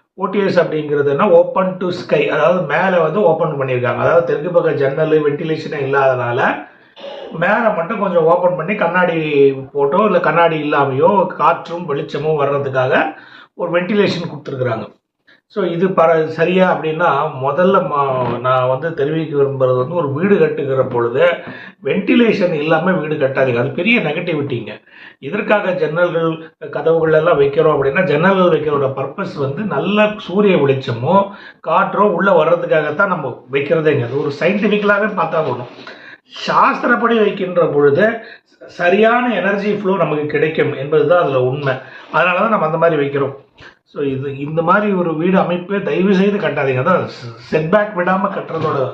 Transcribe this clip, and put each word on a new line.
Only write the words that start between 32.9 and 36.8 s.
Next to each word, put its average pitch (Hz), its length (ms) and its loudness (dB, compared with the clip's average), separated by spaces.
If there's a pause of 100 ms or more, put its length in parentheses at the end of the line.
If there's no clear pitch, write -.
நம்ம 139 380 -6
வைக்கிறதேங்க. 143 520 0
அது 131 180 -4
ஒரு 147 180 -4
சயின்டிஃபிக்கலாவே 202 720 0
பார்த்தா 180 340 -2
போதும். 123 280 -6 (760)
சாஸ்திரப்படி 233 720 2